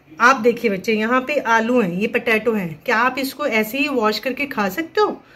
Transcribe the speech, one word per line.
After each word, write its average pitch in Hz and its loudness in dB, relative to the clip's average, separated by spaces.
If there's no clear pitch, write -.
आप 247 6
देखिए 233 2
बच्चे, 196 -2
यहाँ 226 0
पे 269 -2
आलू 226 2
हैं, 180 0
ये 190 -2
पोटैटो 226 0
हैं, 175 -6
क्या 226 2
आप 247 2
इसको 269 -6
ऐसे 220 -2
ही 285 0
wash 214 0
करके - -4
खा 202 -2
सकते 330 -2
हो? 403 0